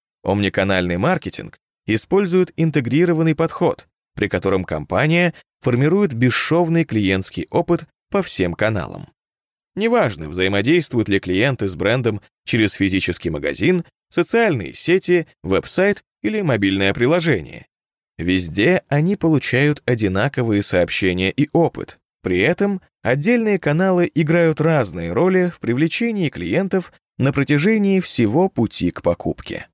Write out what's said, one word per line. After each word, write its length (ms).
Омниканальный 720
маркетинг 640
использует 720
интегрированный 800
подход, 520
при 120
котором 360
компания 720
формирует 540
бесшовный 680
клиентский 680
опыт 340
по 140
всем 320
каналам. 540
Неважно, 520
взаимодействуют 800
ли 120
клиенты 500
с 60
брендом 460
через 300
физический 560
магазин, 560
социальные 640
сети, 540
веб-сайт 600
или 180
мобильное 520
приложение. 760
Везде 720
они 260
получают 720
одинаковые 800
сообщения 680
и 220
опыт. 460
При 180
этом 420
отдельные 580
каналы 540
играют 460
разные 540
роли 360
в 100
привлечении 680
клиентов 640
на 140
протяжении 680
всего 480
пути 420
к 100
покупке. 720